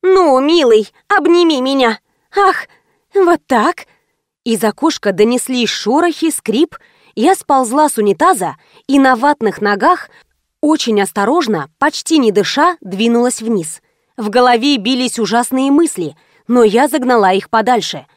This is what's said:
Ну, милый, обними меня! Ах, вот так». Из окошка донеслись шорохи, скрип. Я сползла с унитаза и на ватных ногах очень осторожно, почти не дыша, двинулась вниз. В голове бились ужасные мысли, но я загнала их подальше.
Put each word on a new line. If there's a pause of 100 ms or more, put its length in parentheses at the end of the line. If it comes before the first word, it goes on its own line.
Ну,
милый, (160)
обними
меня! (360)
Ах, (460)
вот
так». (600)
Из
окошка
донеслись
шорохи,
скрип. (380)
Я
сползла
с
унитаза (320)
и
на
ватных
ногах (520)
очень
осторожно,
почти
не
дыша,
двинулась
вниз. (360)
В
голове
бились
ужасные
мысли, (320)
но
я
загнала
их
подальше.